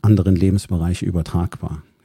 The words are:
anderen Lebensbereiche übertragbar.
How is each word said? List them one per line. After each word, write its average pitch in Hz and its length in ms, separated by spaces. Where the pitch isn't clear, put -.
anderen 95 340
Lebensbereiche 90 720
übertragbar. 85 760